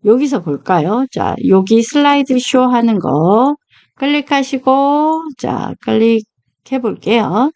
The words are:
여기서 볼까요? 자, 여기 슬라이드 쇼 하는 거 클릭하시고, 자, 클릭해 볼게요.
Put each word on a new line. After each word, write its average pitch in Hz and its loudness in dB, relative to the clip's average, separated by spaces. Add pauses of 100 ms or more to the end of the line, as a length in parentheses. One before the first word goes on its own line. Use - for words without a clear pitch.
여기서 247 2
볼까요? 175 -2
자, 90 -4 (140)
여기 190 4
슬라이드 285 0
쇼 254 0
하는 233 2
거 196 2 (400)
클릭하시고, 285 0 (160)
자, - -6
클릭해 226 -2
볼게요. 220 -2